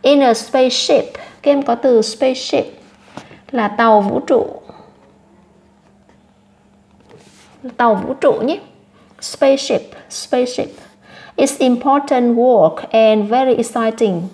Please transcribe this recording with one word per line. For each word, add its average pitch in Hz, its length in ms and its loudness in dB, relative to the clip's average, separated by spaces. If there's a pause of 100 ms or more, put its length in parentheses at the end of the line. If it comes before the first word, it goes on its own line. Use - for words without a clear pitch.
In 277 220 4
a 240 100 4
spaceship, 254 800 0
các - 380 -4
em 277 120 0
có 233 120 -2
từ 233 260 2
spaceship - 640 -4 (840)
là 220 160 -2
tàu 214 340 2
vũ 226 180 -2
trụ. - 260 0 (3250)
Tàu 233 180 2
vũ 220 180 -6
trụ 285 200 2
nhé. 320 260 -2 (600)
Spaceship, 269 600 0 (280)
spaceship. - 600 -4 (680)
It's 277 220 0
important 254 760 0
work 220 380 4 (160)
and 214 380 2
very 254 260 2
exciting. 226 640 -2 (120)